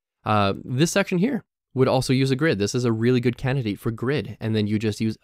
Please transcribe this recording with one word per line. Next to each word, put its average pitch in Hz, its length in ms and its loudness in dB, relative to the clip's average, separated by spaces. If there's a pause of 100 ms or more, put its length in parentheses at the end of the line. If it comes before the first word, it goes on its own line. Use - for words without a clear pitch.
(240)
Uh, 104 300 2 (100)
this 135 260 0
section 196 280 0
here 226 260 0 (300)
would 127 140 2
also 127 240 2
use 131 180 2
a 135 60 0
grid. 139 220 0
This 101 160 0
is 123 100 -2
a 120 80 2
really 120 280 2
good 120 160 0
candidate 127 420 -4
for 120 120 -4
grid, 113 500 -4
and 110 160 -2
then 104 100 2
you 107 120 0
just 104 220 -2
use 110 240 -2